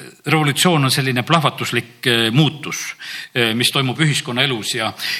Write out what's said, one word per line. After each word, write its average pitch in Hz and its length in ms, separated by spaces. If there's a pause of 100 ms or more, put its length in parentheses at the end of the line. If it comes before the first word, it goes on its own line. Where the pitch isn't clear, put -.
(260)
revolutsioon 151 580
on 127 60
selline 131 320
plahvatuslik, 120 840
eh, 117 240
muutus, - 640 (380)
eh, 117 200
mis 120 160
toimub 131 280
ühiskonnaelus 131 760
ja, 110 180 (280)